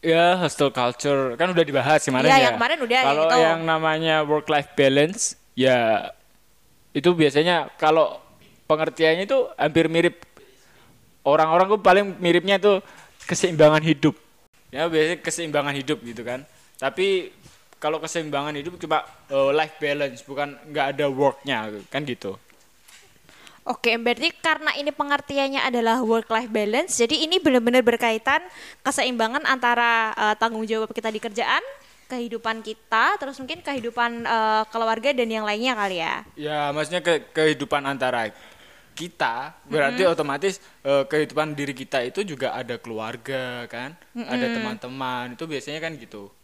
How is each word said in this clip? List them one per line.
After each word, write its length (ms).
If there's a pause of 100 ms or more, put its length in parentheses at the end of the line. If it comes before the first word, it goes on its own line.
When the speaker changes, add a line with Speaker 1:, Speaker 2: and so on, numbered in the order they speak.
Speaker 1:
Ya, 240 (100)
hustle 360
culture 500 (140)
kan 120
udah 140
dibahas 400
kemarin 240
Speaker 2:
Iya, 80
Speaker 1:
ya. 100
Speaker 2:
yang 140
kemarin 220
udah, 160
yang 120
Speaker 1:
Kalau 200
Speaker 2:
itu. 120
Speaker 1:
yang 220
namanya 640
work-life 500
balance, 640 (140)
ya 580 (800)
itu 220
biasanya 640
kalau 420 (480)
pengertiannya 600
itu 280
hampir 340
mirip. 380 (960)
Orang-orang 480
tuh 100
paling 380
miripnya 400
tuh 240 (420)
keseimbangan 560
hidup. 380 (500)
Ya, 220
biasanya 320
keseimbangan 500
hidup 300
gitu 180
kan. 240 (320)
Tapi 540 (480)
kalau 240
keseimbangan 500
hidup 240
cuma, 300 (220)
eh, 260
life 240
balance, 420
bukan 460
nggak 320
ada 100
worknya 600 (160)
kan 180
gitu. 380 (1200)
Speaker 2:
Oke, 320
berarti 400
karena 400
ini 160
pengertiannya 720
adalah 400
work-life 480
balance, 480
jadi 240
ini 160
benar-benar 400
berkaitan 640 (380)
keseimbangan 680
antara, 640
eh, 240
tanggung 320
jawab 240
kita 160
di 160
kerjaan, 400 (420)
kehidupan 540
kita, 560
terus 240
mungkin 240
kehidupan, 640
eh, 400
keluarga 480
dan 140
yang 180
lainnya 260
kali 240
ya. 180 (200)
Speaker 1:
Ya, 240 (100)
maksudnya 300
ke-, 320
kehidupan 540
antara 420 (640)
kita, 720
berarti 400
Speaker 2:
Mm-mm. 100
Speaker 1:
otomatis, 460 (220)
eh, 220
kehidupan 500
diri 180
kita 320
itu 180
juga 320
ada 220
keluarga 880
kan, 300 (160)
Speaker 2:
Mm-mm. 160
Speaker 1:
ada 220
teman-teman, 840
itu 120
biasanya 340
kan 160
gitu. 320 (160)